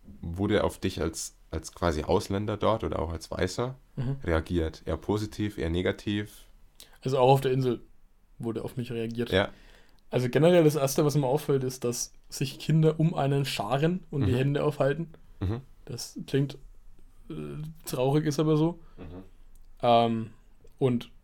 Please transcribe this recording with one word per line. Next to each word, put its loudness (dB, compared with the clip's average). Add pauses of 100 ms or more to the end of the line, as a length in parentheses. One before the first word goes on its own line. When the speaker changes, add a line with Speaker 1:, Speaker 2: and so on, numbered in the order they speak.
(200)
Speaker 1:
wurde 0
auf -4
dich -4
als, -6 (140)
als -8
quasi -2
Ausländer -2
dort 0
oder -4
auch -4
als -10
Weißer -4 (200)
Speaker 2:
Mhm. -4
Speaker 1:
reagiert? -2
Eher -4
positiv, -4
eher -2
negativ? -4 (580)
Speaker 2:
Also -2
auch 8
auf 6
der 0
Insel 0 (580)
wurde -4
auf -10
mich -6
reagiert. -4
Speaker 1:
Ja. 2 (600)
Speaker 2:
Also 0
generell 6
das 6
Erste, 2
was 2
mir 2
auffällt, 0
ist, -6
dass -4 (180)
sich -6
Kinder 4
um 2
einen 0
scharen -2
und -2
die 2
Speaker 1:
Mhm. 2
Speaker 2:
Hände 0
aufhalten. 0 (280)
Speaker 1:
Mhm. -4 (240)
Speaker 2:
Das -12
klingt, 0 (720)
äh, -12 (520)
traurig, 0
ist 0
aber 4
so. 0 (180)
Speaker 1:
Mhm. -14 (600)
Speaker 2:
Ähm, 4 (480)
und 0 (140)